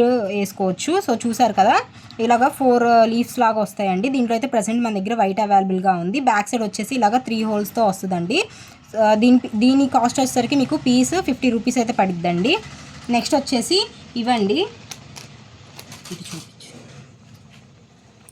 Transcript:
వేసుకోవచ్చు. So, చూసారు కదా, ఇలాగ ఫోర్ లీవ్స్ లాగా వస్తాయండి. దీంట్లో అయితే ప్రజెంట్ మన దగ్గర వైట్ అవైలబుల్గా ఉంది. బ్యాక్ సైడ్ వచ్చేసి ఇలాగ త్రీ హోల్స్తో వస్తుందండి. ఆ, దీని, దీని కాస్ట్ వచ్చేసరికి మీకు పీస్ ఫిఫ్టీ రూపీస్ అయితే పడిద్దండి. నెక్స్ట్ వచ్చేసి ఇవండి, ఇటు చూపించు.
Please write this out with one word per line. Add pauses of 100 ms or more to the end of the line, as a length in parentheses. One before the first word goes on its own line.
(260)
వేసుకోవచ్చు.
So,
చూసారు
కదా, (400)
ఇలాగ
ఫోర్ (260)
లీవ్స్
లాగా
వస్తాయండి.
దీంట్లో
అయితే
ప్రజెంట్
మన
దగ్గర
వైట్
అవైలబుల్గా
ఉంది.
బ్యాక్
సైడ్
వచ్చేసి
ఇలాగ
త్రీ
హోల్స్తో
వస్తుందండి. (560)
ఆ,
దీని, (140)
దీని
కాస్ట్
వచ్చేసరికి
మీకు
పీస్
ఫిఫ్టీ
రూపీస్
అయితే
పడిద్దండి. (540)
నెక్స్ట్
వచ్చేసి (280)
ఇవండి, (1500)
ఇటు
చూపించు. (1600)